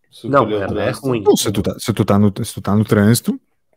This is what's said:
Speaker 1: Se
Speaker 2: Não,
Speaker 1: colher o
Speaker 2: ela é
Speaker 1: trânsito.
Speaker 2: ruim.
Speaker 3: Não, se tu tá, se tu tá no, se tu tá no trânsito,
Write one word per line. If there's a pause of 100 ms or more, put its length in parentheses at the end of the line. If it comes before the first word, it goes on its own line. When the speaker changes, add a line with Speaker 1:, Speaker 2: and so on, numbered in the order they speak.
(100)
Speaker 1:
Se
Speaker 2:
Não,
Speaker 1:
colher
o
Speaker 2:
ela
é
Speaker 1:
trânsito.
Speaker 2:
ruim.
Speaker 3:
Não,
se
tu
tá,
se
tu
tá
no,
se
tu
tá
no
trânsito, (360)